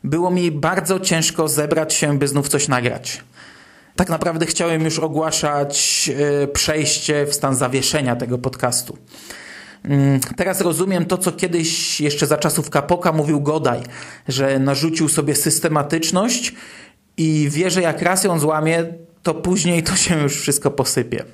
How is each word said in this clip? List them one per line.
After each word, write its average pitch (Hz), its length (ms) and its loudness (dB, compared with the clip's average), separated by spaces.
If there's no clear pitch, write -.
było 170 260 0
mi 180 200 2
bardzo 175 500 0
ciężko 160 480 0
zebrać 156 460 0
się, 147 240 2
by 139 100 2
znów 139 200 0
coś 139 200 0
nagrać. 120 560 -2
Tak 185 120 2
naprawdę 160 380 -2
chciałem 165 380 0
już 160 140 -2
ogłaszać, 147 1120 -2
e, 139 40 2
przejście 147 800 0
w 147 80 -4
stan 135 220 0
zawieszenia 131 600 0
tego 123 220 -4
podcastu. 123 600 -4
Mm, 139 360 4
teraz 185 240 0
rozumiem 180 440 2
to, 180 140 0
co 180 140 0
kiedyś 170 680 -2
jeszcze 147 260 0
za 147 100 4
czasów - 340 0
Kapoka 170 420 2
mówił 151 280 2
Godaj, 143 400 0
że 135 300 0
narzucił 147 500 2
sobie 147 280 0
systematyczność 160 1160 0
i 156 340 2
wie, 170 200 0
że 180 120 2
jak 160 200 0
raz 185 220 2
ją 175 140 2
złamie, 156 460 2
to 160 120 0
później 175 480 2
to 185 140 0
się 160 260 2
już 139 180 0
wszystko 139 300 0
posypie. - 640 -2